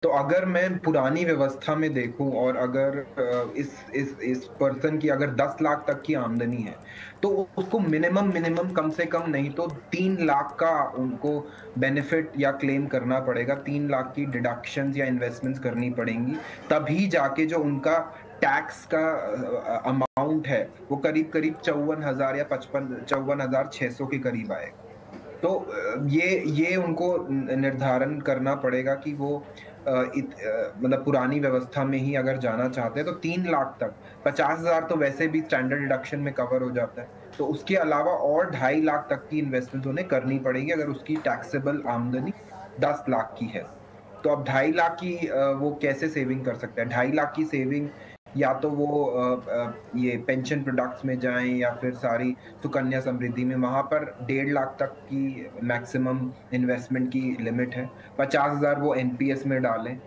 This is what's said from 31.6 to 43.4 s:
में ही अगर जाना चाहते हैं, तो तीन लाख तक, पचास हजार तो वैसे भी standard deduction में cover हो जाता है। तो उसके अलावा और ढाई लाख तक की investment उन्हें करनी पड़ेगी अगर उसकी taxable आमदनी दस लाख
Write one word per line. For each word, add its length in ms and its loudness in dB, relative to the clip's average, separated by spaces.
में 140 0
ही 180 0
अगर 220 2
जाना 320 0
चाहते 300 -2
हैं, 80 0
तो 80 -4
तीन 340 -2
लाख 320 0
तक, 120 -2
पचास 340 2
हजार 240 4
तो 120 0
वैसे 320 2
भी 140 2
standard 400 0
deduction 380 -2
में 140 -2
cover 300 2
हो 80 -2
जाता 300 -2
है। 60 -12
तो 80 0
उसके 300 0
अलावा 360 2
और 400 2
ढाई 300 2
लाख 280 2
तक 200 -2
की 100 0
investment 480 -2
उन्हें 200 -2
करनी 320 2
पड़ेगी 320 0
अगर 160 0
उसकी 280 -4
taxable 720 -2
आमदनी 460 -2
दस 300 0
लाख 300 0